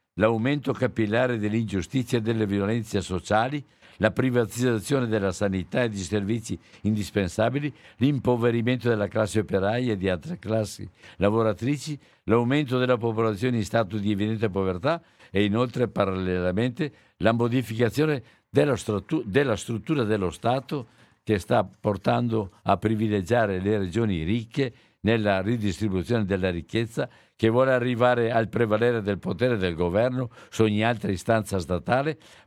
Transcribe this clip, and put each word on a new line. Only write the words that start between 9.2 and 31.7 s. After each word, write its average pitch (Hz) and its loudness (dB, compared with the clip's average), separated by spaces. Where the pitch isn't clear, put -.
operaia 107 0
e 101 -4
di 92 0
altre 92 -4
classi 101 -4
lavoratrici, 113 0
l'aumento 123 2
della 127 2
popolazione 113 0
in 104 0
stato 110 -2
di 104 0
evidente 107 0
povertà 95 -2
e 101 2
inoltre, 120 0
parallelamente, 95 -2
la 107 2
modificazione 120 0
della 143 2
struttu-, 107 -4
della 123 2
struttura 123 -2
dello 101 0
Stato 131 -4
che 107 2
sta 113 2
portando 113 -2
a 98 2
privilegiare 104 0
le 104 0
regioni 98 -2
ricche 113 -2
nella 104 2
ridistribuzione 104 -2
della 92 0
ricchezza, 113 -4
che 113 4
vuole 127 4
arrivare 123 2
al 113 2
prevalere 117 2
del 98 -2
potere 123 0
del 92 0
governo 113 0
su - 2
ogni 107 2
altra 107 0
istanza 101 0
statale, 117 -2